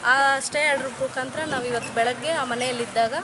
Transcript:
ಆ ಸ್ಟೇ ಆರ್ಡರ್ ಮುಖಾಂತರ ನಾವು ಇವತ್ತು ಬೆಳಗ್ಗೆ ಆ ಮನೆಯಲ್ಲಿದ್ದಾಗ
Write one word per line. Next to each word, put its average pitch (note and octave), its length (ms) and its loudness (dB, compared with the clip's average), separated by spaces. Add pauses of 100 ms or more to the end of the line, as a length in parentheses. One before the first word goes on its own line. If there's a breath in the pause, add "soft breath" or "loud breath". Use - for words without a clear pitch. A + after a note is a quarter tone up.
ಆ C4+ 340 6
ಸ್ಟೇ D4 280 0
ಆರ್ಡರ್ C4+ 220 0
ಮುಖಾಂತರ C4 560 -4
ನಾವು C4+ 200 -2
ಇವತ್ತು A#3+ 300 -4
ಬೆಳಗ್ಗೆ B3 360 0
ಆ D4+ 140 0
ಮನೆಯಲ್ಲಿದ್ದಾಗ A#3+ 800 0